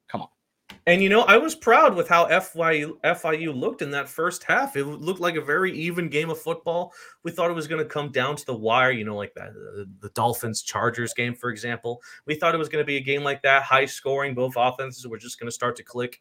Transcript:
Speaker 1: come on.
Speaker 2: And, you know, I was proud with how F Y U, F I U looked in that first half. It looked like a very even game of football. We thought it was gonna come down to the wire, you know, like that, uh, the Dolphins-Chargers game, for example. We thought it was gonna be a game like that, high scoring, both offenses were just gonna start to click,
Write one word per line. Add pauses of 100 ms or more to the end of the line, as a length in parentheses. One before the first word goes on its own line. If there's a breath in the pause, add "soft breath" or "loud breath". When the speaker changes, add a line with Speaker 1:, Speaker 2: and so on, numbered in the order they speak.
Speaker 1:
come
on. (580)
Speaker 2:
And,
you
know,
I
was
proud
with
how
F
Y
U,
F
I
U
looked
in
that
first
half.
It
looked
like
a
very
even
game
of
football. (300 loud breath)
We
thought
it
was
gonna
come
down
to
the
wire,
you
know,
like
that,
uh, (160)
the
Dolphins-Chargers
game,
for
example. (240 loud breath)
We
thought
it
was
gonna
be
a
game
like
that,
high
scoring,
both
offenses
were
just
gonna
start
to
click,